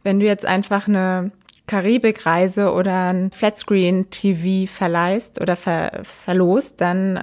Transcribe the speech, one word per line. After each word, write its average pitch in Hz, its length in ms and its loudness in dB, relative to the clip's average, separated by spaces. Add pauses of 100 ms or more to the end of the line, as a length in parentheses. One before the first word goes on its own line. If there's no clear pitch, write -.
Wenn 196 160 2
du 202 60 2
jetzt 208 200 0
einfach 196 420 -2
eine 185 440 0 (360)
Karibikreise 196 1080 0
oder 185 380 0
ein 185 200 -2
Flatscreen-T 190 1400 0
V - 60 -12
verleihst 175 640 -2
oder 180 160 0
ver-, 170 480 -4
verlost, 185 800 0
dann, 185 420 0